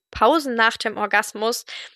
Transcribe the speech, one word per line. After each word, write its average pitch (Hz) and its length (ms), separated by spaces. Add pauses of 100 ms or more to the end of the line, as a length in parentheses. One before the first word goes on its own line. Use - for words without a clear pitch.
(120)
Pausen 269 440
nach 226 220
dem 214 200
Orgasmus, 214 680 (300)